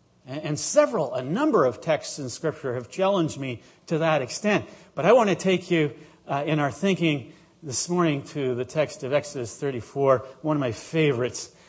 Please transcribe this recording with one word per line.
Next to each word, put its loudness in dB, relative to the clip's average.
And, -8
and -4
several, 2
a -4
number 2
of 0
texts -2
in -8
Scripture -4
have -6
challenged 0
me -6
to -2
that 2
extent. 0
But -2
I 8
want 6
to 2
take 0
you, 2
uh, -2
in 0
our 2
thinking 0
this -4
morning 2
to -4
the -4
text -2
of -2
Exodus -4
thirty-four, 0
one 2
of 2
my 0
favorites, 0